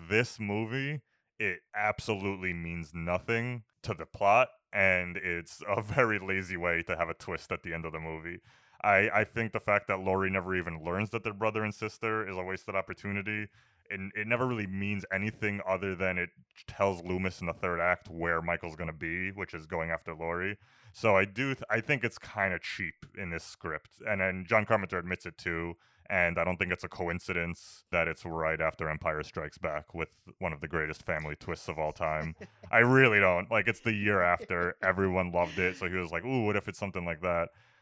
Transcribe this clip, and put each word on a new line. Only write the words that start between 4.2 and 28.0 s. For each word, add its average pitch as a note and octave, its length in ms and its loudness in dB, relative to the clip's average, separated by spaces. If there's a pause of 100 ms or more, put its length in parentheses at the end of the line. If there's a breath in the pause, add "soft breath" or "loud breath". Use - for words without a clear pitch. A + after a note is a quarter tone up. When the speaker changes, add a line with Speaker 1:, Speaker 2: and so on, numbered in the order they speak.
Speaker 1:
and F#2 440 4
it's F2 520 -6
a G2+ 140 2
<laughs> - 0 -
very G#2+ 360 2
lazy F#2+ 380 -4
way E2+ 280 0
to F2 120 -4
have E2 120 0
a E2 60 -6
twist - 380 -8
at F2 100 -6
the F2 100 -8
end E2 140 -4
of D#2 60 -8
the D#2+ 80 -6
movie. D#2+ 400 -8 (420 soft breath)
I, G2+ 260 8 (120)
I G#2+ 40 4
think A2+ 280 -4
the G#2 80 -2
fact G2+ 280 2
that F#2+ 120 0
Laurie F#2+ 300 2
never F#2 240 0
even E2 300 -4
learns F#2 260 0
that A2+ 140 -4
they're A2 80 -4
brother G#2+ 320 0
and G#2 100 -2
sister A2 540 -4
is F#2+ 80 -6
a F#2 60 -4
wasted F#2+ 320 -6
opportunity. G2+ 760 -4 (400 soft breath)
And F#2+ 280 -6
it G#2+ 100 -4
never A#2+ 200 0
really A2+ 200 -2
means G2 460 -4
anything G2+ 540 -2
other F#2+ 280 0
than F2+ 240 0
it F2 120 -2 (360)
tells G2 380 0
Loomis F#2 360 -2
in F2+ 60 -6
the E2+ 60 -2
third F2 280 -2
act F2 280 2
where E2+ 340 0
Michael's E2+ 340 -4
gonna E2 160 -6
be, E2 380 -4
which F#2+ 240 -10
is D#2 100 -10
going E2 260 -4
after E2 240 -4
Laurie. F2 440 -4 (340 soft breath)
So G#2+ 240 4
I F#2+ 80 6
do, A#2+ 300 -2
th-, - 160 -12
I A2+ 100 2
think B2+ 240 0
it's - 140 -2
kinda G2 420 -2
cheap - 340 -6 (220)
in F#2 140 -8
this E2 140 -6
script. - 460 -10 (160)
And G#2 140 0
then F#2 260 0
John G#2+ 200 4
Carpenter G2 320 2
admits F2 260 -6
it E2+ 140 -12
too. E2+ 360 -4 (360 soft breath)
And F2 280 2
I E2+ 60 4
don't F2+ 120 0
think F2+ 160 0
it's - 120 -6
a F2 40 -6
coincidence E2+ 1040 -4
that E2 160 2